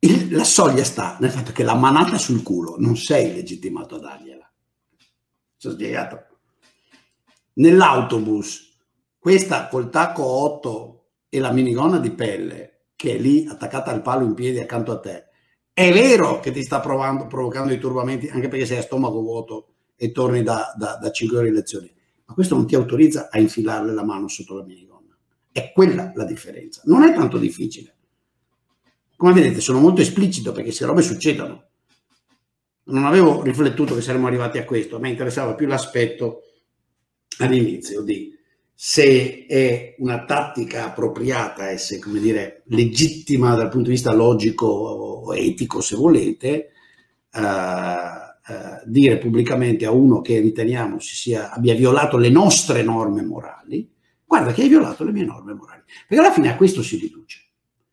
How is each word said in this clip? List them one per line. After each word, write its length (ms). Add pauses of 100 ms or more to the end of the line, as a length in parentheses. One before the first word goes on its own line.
Il, 320
la 80
soglia 400
sta 380
nel 100
fatto 220
che 100
la 120
manata 420
sul 260
culo 340
non 200
sei 360
legittimato 640
a 40
dargliela. 520 (1040)
Sono 200
spiegato? 520 (1300)
Nell'autobus, 1200 (420)
questa 520
col 200
tacco 360
otto 840 (180)
e 100
la 140
minigonna 460
di 120
pelle, 760 (100)
che 180
è 20
lì 300
attaccata 440
al 100
palo 240
in 80
piedi 260
accanto 320
a 80
te, 280 (440)
è 220
vero 480
che 100
ti 120
sta 180
provando, 460
provocando 440
i 80
turbamenti, 480
anche 220
perché 160
sei 140
a 20
stomaco 400
vuoto 540 (200)
e 160
torni 320
da, 320
da, 260
da 100
cinque 260
ore 120
di 60
lezione, 380 (320)
ma 80
questo 220
non 120
ti 80
autorizza 560
a 80
infilarle 540
la 100
mano 240
sotto 280
la 100
minigonna. 500 (340)
È 240
quella 400
la 120
differenza. 600
Non 180
è 100
tanto 240
difficile. 580 (1200)
Come 180
vedete, 280
sono 180
molto 220
esplicito 500
perché 160
queste 180
robe 160
succedono. 640 (1200)
Non 200
avevo 360
riflettuto 540
che 60
saremmo 260
arrivati 300
a 80
questo, 320
a 20
me 100
interessava 460
più 120
l'aspetto 720 (1000)
all'inizio 600
di 300 (440)
se 720
è 520
una 260
tattica 600
appropriata 840
e 80
se, 220
come 200
dire, 460
legittima 880
dal 140
punto 180
di 60
vista 180
logico 540
o 720
etico, 440
se 160
volete, 760 (600)
eh, 100
eh, 1400
dire 340
pubblicamente 680
a 60
uno 280
che 200
riteniamo 600
si 160
sia, 360
abbia 240
violato 420
le 120
nostre 540
norme 400
morali, 680 (360)
"Guarda 260
che 120
hai 40
violato 380
le 80
mie 100
norme 300
morali", 300 (240)
perché 140
alla 120
fine 180
a 60
questo 260
si 140
riduce. 460 (500)